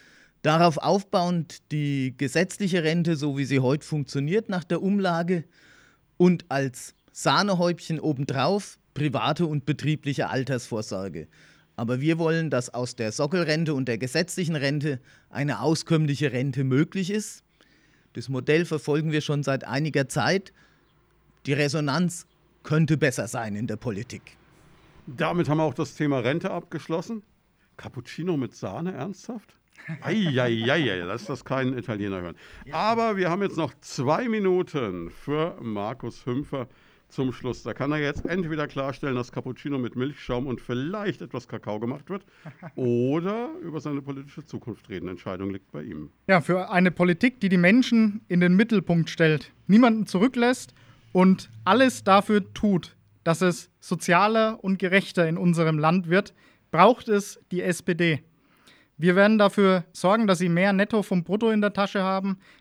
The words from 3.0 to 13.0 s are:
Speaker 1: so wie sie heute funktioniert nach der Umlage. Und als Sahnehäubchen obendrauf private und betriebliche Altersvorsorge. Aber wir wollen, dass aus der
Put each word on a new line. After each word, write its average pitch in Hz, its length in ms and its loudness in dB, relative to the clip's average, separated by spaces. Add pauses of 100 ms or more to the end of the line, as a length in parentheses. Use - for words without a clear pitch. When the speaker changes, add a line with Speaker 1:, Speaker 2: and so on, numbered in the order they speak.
Speaker 1:
so 139 220 -2
wie 139 80 0
sie 135 140 2
heute 131 260 2
funktioniert 151 640 -2
nach 180 140 -4
der - 180 -2
Umlage. 180 640 0 (720)
Und 175 320 4
als 135 460 -4 (160)
Sahnehäubchen 175 880 0
obendrauf 143 800 -2 (160)
private 143 520 -2
und 151 200 -4
betriebliche 143 640 -2
Altersvorsorge. 107 960 -6 (480)
Aber 120 260 -4
wir 160 180 2
wollen, 165 320 0
dass 123 220 -2
aus 123 220 -6
der 110 160 -4